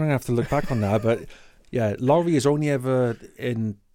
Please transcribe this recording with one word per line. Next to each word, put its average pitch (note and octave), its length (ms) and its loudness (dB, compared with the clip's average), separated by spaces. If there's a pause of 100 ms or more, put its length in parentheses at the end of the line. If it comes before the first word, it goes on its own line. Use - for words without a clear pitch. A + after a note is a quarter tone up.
gonna D#3 100 0
have C3 160 0
to B2 60 -2
look A#2 180 0
back C#3+ 220 0
on A2+ 80 0
that. G#2 220 2
But A2+ 240 -2 (200)
<laughs> - 240 -20
yeah, A2 280 -2
lorry E3 380 2
is C3+ 100 2
only D3 240 2
ever B2+ 460 0 (220)
in A2+ 380 -4 (180)